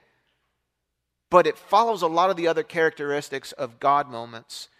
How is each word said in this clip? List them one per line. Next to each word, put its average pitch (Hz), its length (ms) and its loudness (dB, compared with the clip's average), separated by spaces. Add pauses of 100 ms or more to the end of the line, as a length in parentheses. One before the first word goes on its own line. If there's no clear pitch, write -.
(1300)
but 175 160 6
it - 120 -4
follows 214 420 0
a 175 60 0
lot 170 240 2
of 180 60 -2
the 165 120 -2
other 160 140 -2
characteristics 147 880 -4
of 120 280 -10
God 143 280 2
moments, 117 720 -16